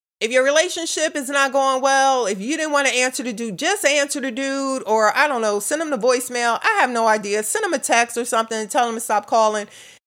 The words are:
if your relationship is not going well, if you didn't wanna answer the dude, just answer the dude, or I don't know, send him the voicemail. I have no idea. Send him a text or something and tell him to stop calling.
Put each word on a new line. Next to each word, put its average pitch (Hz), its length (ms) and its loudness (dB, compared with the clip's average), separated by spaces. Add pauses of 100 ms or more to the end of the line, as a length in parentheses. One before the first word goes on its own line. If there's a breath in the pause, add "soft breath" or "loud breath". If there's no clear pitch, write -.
(200)
if 220 100 -2
your 254 140 4
relationship 320 720 0
is 262 120 -4
not 277 240 0
going 269 300 2
well, 269 440 4
if 190 140 -4
you 262 160 -4
didn't 311 160 -2
wanna 277 180 2
answer 254 340 0
the 247 80 -4
dude, 208 260 -8
just 381 260 -2
answer 285 360 2
the 262 100 -4
dude, 269 560 -4
or 214 280 2
I 277 120 4
don't 254 160 -2
know, 208 160 0
send 302 240 -4
him 311 80 -6
the 269 80 -2
voicemail. 240 640 0
I 427 180 0
have 269 80 4
no 233 180 0
idea. 214 360 0
Send 427 220 -2
him 349 100 -2
a 269 40 -2
text 233 380 0
or 240 80 -4
something 226 320 -2
and 220 140 -6
tell 247 180 2
him 226 60 -4
to 226 60 -6
stop 214 260 -2
calling. 214 400 2 (400 loud breath)